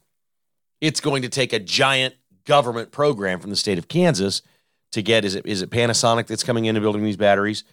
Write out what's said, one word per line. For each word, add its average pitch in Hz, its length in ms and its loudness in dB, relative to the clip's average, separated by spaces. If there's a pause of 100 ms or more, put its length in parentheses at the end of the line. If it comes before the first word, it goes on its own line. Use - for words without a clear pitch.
(800)
it's 151 180 -2
going 139 220 -2
to 123 80 -6
take 131 240 -2
a 113 60 -2
giant 135 560 0 (300)
government 127 460 2
program 101 480 0
from 98 120 -10
the 98 60 -6
state 98 200 0
of 82 100 -6
Kansas 123 540 2 (520)
to 110 80 -2
get, 107 240 2
is 95 100 -2
it, - 100 -8
is 95 160 -4
it 87 80 -8
Panasonic 117 580 0
that's 110 180 -6
coming 117 180 0
in 110 140 0
and 104 60 0
building 104 200 0
these 104 140 -2
batteries, 101 560 2